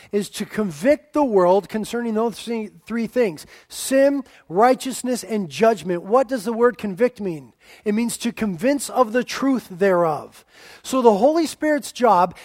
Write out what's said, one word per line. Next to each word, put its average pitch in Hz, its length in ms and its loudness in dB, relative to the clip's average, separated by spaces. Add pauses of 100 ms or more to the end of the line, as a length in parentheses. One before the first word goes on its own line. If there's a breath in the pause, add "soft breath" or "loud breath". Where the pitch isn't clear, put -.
(120)
is 202 180 -4
to - 160 -8
convict 214 680 -2
the 294 120 2
world 190 440 2
concerning 226 460 -6
those 220 260 -2
three, 220 300 -8 (160)
three 226 200 -4
things: 202 380 -2 (240 soft breath)
sin, 277 560 2 (240 soft breath)
righteousness, 247 760 0
and 208 280 -4
judgment. 170 540 0
What 240 220 2
does 240 180 -6
the 226 100 -4
word 240 240 2
convict 214 420 -4
mean? 156 320 -8 (320 soft breath)
It 208 80 0
means 226 260 -2
to 240 140 -4
convince 220 560 -2
of 226 240 0
the 247 120 0
truth - 460 -2
thereof. 170 760 -2 (360 loud breath)
So 262 200 -2
the 214 160 6
Holy 302 280 4
Spirit's 294 460 -2
job 185 420 4 (100)